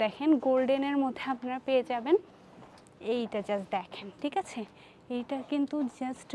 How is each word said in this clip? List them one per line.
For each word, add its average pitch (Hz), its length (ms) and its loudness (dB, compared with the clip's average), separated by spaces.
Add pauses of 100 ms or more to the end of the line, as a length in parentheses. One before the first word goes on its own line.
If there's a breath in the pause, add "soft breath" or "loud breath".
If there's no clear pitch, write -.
দেখেন, 262 240 0 (180)
গোল্ডেনের 269 560 4
মধ্যে 254 220 -2 (100)
আপনারা 254 320 -6
পেয়ে 262 240 4
যাবেন। 247 260 2 (960)
এইটা 226 240 -2 (100)
just 202 180 0 (100)
দেখেন, 185 300 -8 (160)
ঠিক 285 200 -2
আছে? 240 200 -8 (540 loud breath)
এইটা 247 220 -4 (140)
কিন্তু 285 240 2 (220)
just 254 360 -8